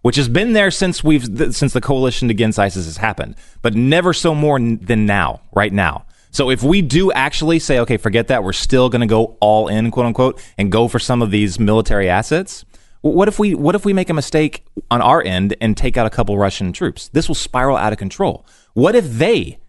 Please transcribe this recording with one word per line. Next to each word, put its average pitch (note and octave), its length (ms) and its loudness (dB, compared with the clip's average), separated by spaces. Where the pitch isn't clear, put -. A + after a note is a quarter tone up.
which B2 140 0
has C3+ 120 0
been G#3 260 0
there G3+ 180 2
since E3+ 320 -2
we've, B2 340 0
th-, D#3 160 -2
since C3+ 200 -2
the B2+ 60 0
coalition C3 520 -2
against G#2+ 260 0
isis F#2+ 280 -2
has D#2+ 120 -12
happened, F#2+ 380 -4
but A2+ 140 -2
never D#3 360 2
so D#3+ 220 0
more D3 220 0
n-, A#2 260 -2
than G#2+ 240 0
now, G2 360 -2
right G2+ 220 0
now. F#2+ 340 -2
So C3 180 0
if C3 140 0
we F#3 180 4
do F3 300 2
actually D#3 480 0
say, C#3 220 0
"Okay, A#2 160 0
forget A2+ 320 0
that, A#2+ 140 0
we're F#2+ 80 -4
still B2+ 380 2
gonna A#2 160 0
go A2 360 0
all G#2+ 260 4
in," A2 240 -2
quote A#2+ 160 -2
unquote, B2+ 340 -2
and G2 140 0
go A2+ 160 2
for A#2+ 100 -4
some A#2+ 240 0
of A2 80 0
these G#2 300 0
military G#2 500 2
assets, D3+ 560 -2
w-, D#3 120 0
what G3 120 4
if G#3 100 -4
we, G#3 160 0
what D3 220 0
if D#3 100 -4
we G3+ 80 2
make F#3 160 -2
a E3 60 0
mistake D3+ 500 -2
on A#2+ 100 0
our D3+ 220 4
end F#2+ 380 0
and A2 160 0
take B2 200 2
out A2+ 80 2
a A2 40 0
couple G#2 280 0
Russian G2 360 0
troops? - 360 -6
This D#3 180 0
will C#3+ 80 0
spiral B2+ 420 -2
out G#2+ 160 0
of G2+ 40 -6
control. - 480 -4
What E3 220 4
if G#3+ 100 4
they C#3 640 -2